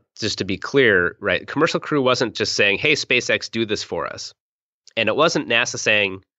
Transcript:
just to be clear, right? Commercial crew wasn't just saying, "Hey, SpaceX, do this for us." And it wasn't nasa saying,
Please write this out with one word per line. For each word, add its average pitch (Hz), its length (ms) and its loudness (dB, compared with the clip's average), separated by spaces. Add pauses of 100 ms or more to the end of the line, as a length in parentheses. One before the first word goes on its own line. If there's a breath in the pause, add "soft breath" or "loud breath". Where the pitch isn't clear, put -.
(200)
just 104 200 -4
to 107 60 -4
be 92 120 -4
clear, 101 640 2
right? 95 280 -2
Commercial - 320 -2
crew 147 220 -2
wasn't 123 340 0
just - 180 -2
saying, 101 260 2
"Hey, 151 140 2
SpaceX, 120 560 -2
do 113 160 -2
this 104 180 -4
for 82 240 -6
us." - 260 -12 (640)
And 110 120 0
it 101 60 0
wasn't 160 320 2
nasa 117 300 0
saying, 101 460 0 (160)